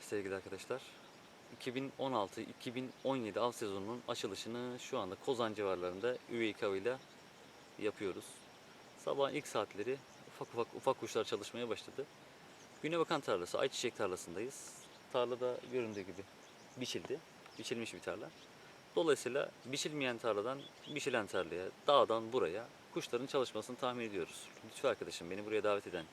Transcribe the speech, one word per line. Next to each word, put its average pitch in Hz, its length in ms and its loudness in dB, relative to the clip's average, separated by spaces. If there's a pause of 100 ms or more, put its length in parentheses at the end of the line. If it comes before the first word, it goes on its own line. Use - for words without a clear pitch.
(140)
Sevgili 98 200 0
arkadaşlar, 98 480 -4 (720)
iki 123 180 -4
bin 135 240 -2
on 131 140 2
altı 107 280 2
iki - 340 -6
bin 127 180 -4 (120)
on 135 120 4
yedi 104 240 2
av 120 120 4
sezonunun 104 560 -2
açılışını 120 720 -2
şu - 180 -2
anda 95 160 -2 (120)
Kozan 117 280 4
civarlarında 98 640 2 (160)
üvey 113 300 2
avıyla 104 360 2 (800)
yapıyoruz. 101 460 0 (800)
Sabah 139 260 4
ilk 143 160 -2
saatleri 110 500 0 (320)
ufak - 260 -8
ufak, 117 200 0
ufak 123 260 4
kuşlar 110 240 2
çalışmaya 117 440 -2
başladı. 120 380 -4 (760)
Güne 160 160 2
bakan 160 220 4
tarlası, 92 380 2
ayçiçek - 380 2
tarlasındayız. 95 760 -2 (400)
Tarlada 123 440 2 (160)
göründüğü 110 280 0
gibi 92 220 -8 (540)
biçildi, 123 420 -2 (400)
biçilmiş 117 360 -2
bir 90 60 -8
tarla. 107 300 -4 (680)
Dolayısıyla 143 540 4 (140)
biçilmeyen 135 540 0
tarladan 110 400 2 (360)
biçilen 123 320 2
tarlaya, 90 380 0 (220)
dağdan 113 460 8
buraya 107 340 2 (260)
kuşların 135 340 -2
çalışmasını 123 500 0
tahmin 123 280 0
ediyoruz. 98 440 -4 (180)
Lütfü 131 220 2
arkadaşım, 87 420 0
beni 101 160 -4
buraya 107 180 2
davet 101 220 6
eden 87 260 -2